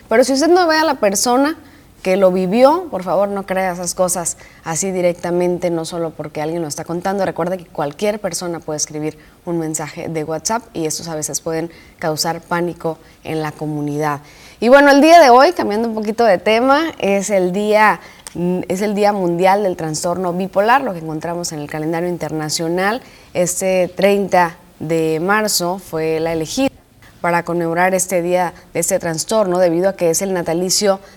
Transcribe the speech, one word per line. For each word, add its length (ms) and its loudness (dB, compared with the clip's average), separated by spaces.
pero 160 4
si 80 0
usted 160 2
no 180 6
ve 120 2
a 60 2
la 120 0
persona 600 2
que 140 0
lo 140 6
vivió, 580 4
por 140 -8
favor, 260 0
no 180 -6
crea 260 -2
esas 220 -8
cosas 420 -2
así 300 -4
directamente, 760 0
no 140 -4
solo 260 -6
porque 300 -10
alguien 220 -4
lo 60 -6
está 160 -10
contando. 400 -4
Recuerde 340 -4
que 60 -18
cualquier 560 -6
persona 400 -6
puede 160 -8
escribir 420 -6
un 140 -4
mensaje 500 -8
de 140 -6
WhatsApp 400 -6
y 140 -6
estos 220 -8
a 80 -8
veces 240 -8
pueden 280 -4
causar 440 -4
pánico 560 -4
en 180 -4
la 80 -6
comunidad. 680 -4
Y 80 2
bueno, 240 8
el 80 6
día 200 10
de 100 8
hoy, 220 8
cambiando 360 -2
un 80 -6
poquito 280 -2
de 140 4
tema, 600 2
es 300 0
el 200 2
día, 480 2
es 140 -4
el 120 -2
Día 180 2
Mundial 520 2
del 100 -2
Trastorno 580 -4
Bipolar, 500 0
lo 100 -4
que 80 -10
encontramos 500 -8
en 80 -10
el 100 -10
calendario 400 -4
internacional. 920 -4
Este 600 0
treinta 640 2
de 420 -2
marzo 600 -2
fue 400 -4
la 140 -2
elegida 360 -2
para 220 0
conmemorar 520 0
este 280 -2
día 300 0
de 40 -6
este 220 -2
trastorno, 580 -2
debido 300 2
a 80 -6
que 140 0
es 120 -2
el 100 -4
natalicio 680 -2